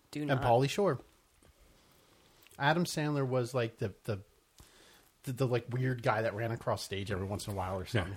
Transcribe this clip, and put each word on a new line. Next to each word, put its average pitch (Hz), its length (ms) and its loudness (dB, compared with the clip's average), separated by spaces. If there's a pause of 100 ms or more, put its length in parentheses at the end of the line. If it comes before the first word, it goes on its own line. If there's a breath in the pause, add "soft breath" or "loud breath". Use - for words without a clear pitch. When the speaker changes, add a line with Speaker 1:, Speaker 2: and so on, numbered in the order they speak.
(120)
Speaker 1:
do 147 100 -6
Speaker 2:
and 147 80 0
Speaker 1:
not. 135 140 4
Speaker 2:
Pauly 127 260 6
Shore. 180 300 2 (1600 soft breath)
Adam 160 280 2
Sandler 147 420 0
was, 123 260 0
like, 117 260 -2
the, 107 120 -2 (140)
the, 101 140 -4 (1040 soft breath)
the, 135 100 -6
the, 135 140 0
like, 117 260 0
weird 127 280 0
guy 110 200 2
that 113 120 0
ran 113 180 -2
across 113 300 -2
stage 98 300 -6
every 95 140 -2
once 101 220 -4
in 107 60 -4
a - 40 -6
while 92 180 -4
or 92 60 -4
Speaker 3:
Yeah. 95 220 0
Speaker 2:
something. 95 140 -8